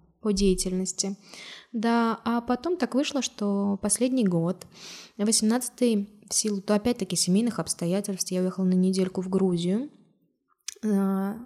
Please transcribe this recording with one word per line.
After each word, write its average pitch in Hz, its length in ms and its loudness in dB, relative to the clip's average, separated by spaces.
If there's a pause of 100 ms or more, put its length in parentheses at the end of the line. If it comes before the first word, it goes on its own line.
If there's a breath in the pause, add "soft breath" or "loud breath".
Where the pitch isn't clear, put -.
(220)
по 214 100 0
деятельности. 190 840 0 (560 loud breath)
Да, 233 500 0
а 233 180 0
потом 247 360 -2
так 240 160 -2
вышло, 269 280 0
что 202 600 -2
последний 247 440 2
год, 175 420 0 (500 loud breath)
восемнадцатый, 220 880 0 (220)
в - 40 -6
силу, 208 280 -2
то 208 140 2
опять-таки 208 400 -2
семейных 208 440 2
обстоятельств, 185 720 -4
я 185 100 0
уехала 185 240 0
на 185 80 4
недельку 185 480 2
в 185 80 -6
Грузию, 190 600 0 (960)
э, 196 500 0 (120)